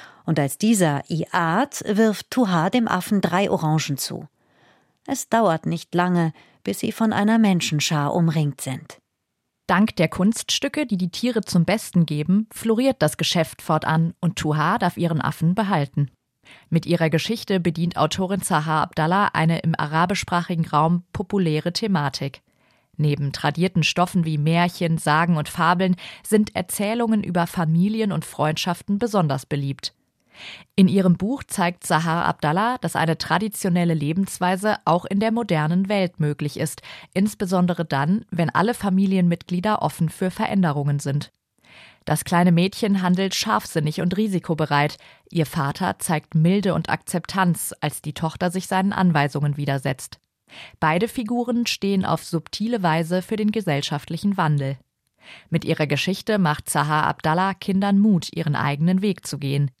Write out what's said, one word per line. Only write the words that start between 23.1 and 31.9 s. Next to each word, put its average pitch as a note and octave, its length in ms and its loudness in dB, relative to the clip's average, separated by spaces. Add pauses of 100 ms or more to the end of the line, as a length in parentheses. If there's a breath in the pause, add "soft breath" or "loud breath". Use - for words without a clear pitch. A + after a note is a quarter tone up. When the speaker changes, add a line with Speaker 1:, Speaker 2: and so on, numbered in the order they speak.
Speaker 2:
tradierten E3 500 0
Stoffen F3 420 2
wie D#3 140 0
Märchen, E3 600 2
Sagen E3 380 2
und D3+ 120 -4
Fabeln F3+ 480 2 (260 loud breath)
sind G#3+ 320 2
Erzählungen G#3+ 680 -2
über E3+ 220 0
Familien F#3 680 0
und D#3 120 -4
Freundschaften F3 720 -2
besonders F3+ 480 0
beliebt. C#3 480 -6 (800 loud breath)
In F#3+ 140 6
ihrem F#3 280 4
Buch A#3+ 280 -4
zeigt F3 420 -4
Sahar E3 380 0